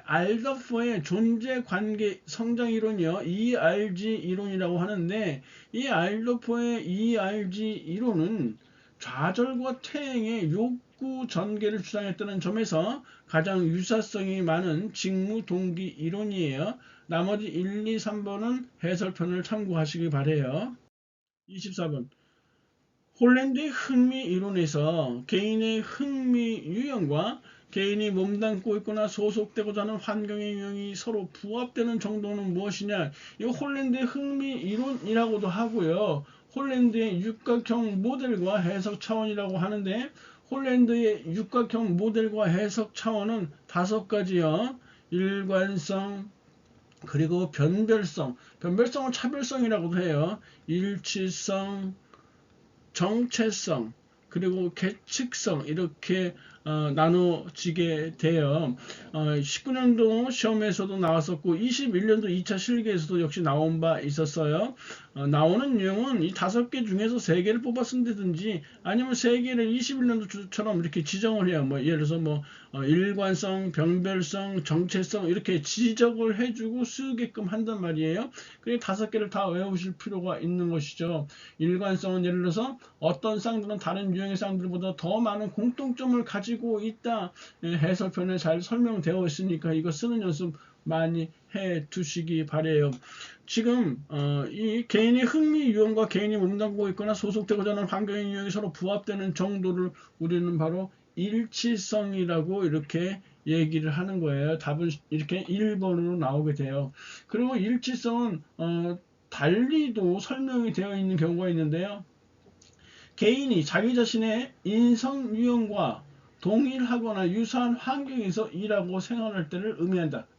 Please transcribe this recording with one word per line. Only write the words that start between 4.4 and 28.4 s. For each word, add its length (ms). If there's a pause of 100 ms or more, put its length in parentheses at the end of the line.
하는데, 640 (280)
이 160
알더퍼의 1000
이알지 840
이론은 840 (420)
좌절과 800
퇴행의 720
욕구 760
전개를 560
주장했다는 560
점에서 640 (240)
가장 400
유사성이 760
많은 520
직무 520
동기 400
이론이에요. 920 (280)
나머지 400
일, 380
이, 140
삼 240
번은 460 (120)
해설편을 640
참고하시기 640
바래요. 680 (680)
이십사 420
번, 200 (1080)
홀랜드의 480
흥미 560
이론에서 1040
개인의 540
흥미 840
유형과 800 (300)
개인이 400
몸담고 680